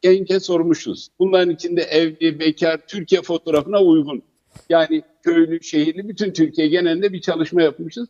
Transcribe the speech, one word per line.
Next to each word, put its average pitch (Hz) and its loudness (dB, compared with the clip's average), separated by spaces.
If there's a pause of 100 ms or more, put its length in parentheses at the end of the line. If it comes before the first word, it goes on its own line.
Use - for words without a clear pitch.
genke 190 2
sormuşuz. 165 -2 (100)
Bunların 180 2
içinde 170 -4
evli, 156 0
bekar, 160 -2
Türkiye 190 -2
fotoğrafına 170 0
uygun. 151 2 (460)
Yani 160 2 (220)
köylü, 165 2
şehirli, 160 -2
bütün 196 -6
Türkiye 160 0
genelinde 175 0
bir 180 -10
çalışma 165 -2
yapmışız. 165 -2